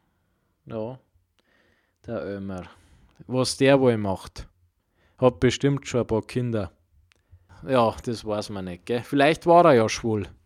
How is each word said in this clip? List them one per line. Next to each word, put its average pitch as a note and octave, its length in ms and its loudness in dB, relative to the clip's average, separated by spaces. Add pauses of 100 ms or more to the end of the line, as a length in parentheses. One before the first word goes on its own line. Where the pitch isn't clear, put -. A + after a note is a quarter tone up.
(680)
ja, A#2+ 320 -10 (1080)
der G#2+ 180 -8
Ömer. G2 400 -10 (640)
Was B2+ 300 -4
der C3+ 240 4
wohl B2 160 4
macht, - 520 -8 (680)
hat B2 220 2
bestimmt C3+ 480 0
schon A#2+ 140 -2
ein A2 40 -4
paar A2 160 -2
Kinder. A#2 500 -6 (920)
Ja, A#2 280 2 (100)
das A#2 200 -8
weiß G#2 260 -6
man F#2+ 160 -10
nicht, F2 200 -14
gell? A#2 160 -4
Vielleicht C#3+ 440 0
war E3+ 180 8
er D#3 100 8
ja A2+ 140 4
schwul. G#2+ 400 -4 (180)